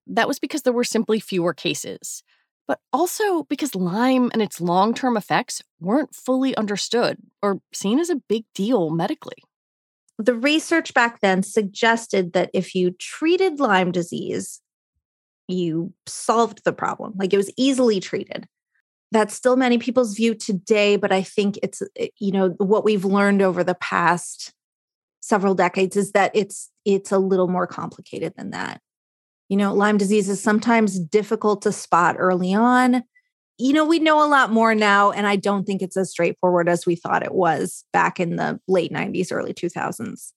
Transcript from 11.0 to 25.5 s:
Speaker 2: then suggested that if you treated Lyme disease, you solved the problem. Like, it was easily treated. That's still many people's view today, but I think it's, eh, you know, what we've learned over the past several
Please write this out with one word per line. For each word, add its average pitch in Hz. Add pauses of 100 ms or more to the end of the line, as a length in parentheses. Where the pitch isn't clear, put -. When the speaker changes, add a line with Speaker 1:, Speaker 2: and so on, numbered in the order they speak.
Speaker 2:
then 190
suggested 202
that 180
if 185
you 180
treated 339
Lyme 185
disease, 170 (880)
you 175 (140)
solved 220
the -
problem. -
Like, 190
it -
was 196
easily 247
treated. - (640)
That's 214
still 254
many 247
people's 240
view 226
today, 208
but 202
I 190
think 202
it's, - (140)
eh, - (100)
you 202
know, 190
what 202
we've 208
learned 202
over 180
the 180
past - (680)
several 196